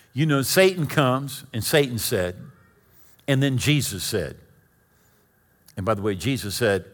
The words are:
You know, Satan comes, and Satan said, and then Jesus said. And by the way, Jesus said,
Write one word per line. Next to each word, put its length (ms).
You 140
know, 160
Satan 440
comes, 680
and 100
Satan 340
said, 380
and 160
then 160
Jesus 460
said. 320
And 80
by 80
the 80
way, 140
Jesus 400
said, 280